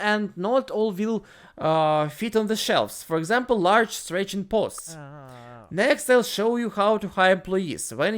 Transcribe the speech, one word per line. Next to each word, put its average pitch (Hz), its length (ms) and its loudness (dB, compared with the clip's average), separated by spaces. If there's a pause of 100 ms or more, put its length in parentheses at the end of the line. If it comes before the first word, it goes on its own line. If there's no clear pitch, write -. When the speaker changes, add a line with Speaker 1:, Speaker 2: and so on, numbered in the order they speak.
Speaker 1:
and 208 340 -2
not 240 340 0
all 214 220 0
will, 214 320 -2 (340)
uh, 156 500 2
fit 208 260 -6
on 220 140 2
the 214 80 0
shelves. 143 480 0
For 160 140 -2
example, 233 400 0
large 208 340 4
stretching 196 520 -4
posts. 180 540 -4
Speaker 2:
А. 139 720 -18
Speaker 1:
Next, 254 400 0
I'll 247 120 6
show 226 340 0
you 240 140 -2
how 208 280 2
to 202 100 -6
hire 185 240 4
employees. 185 600 -2
When 147 260 0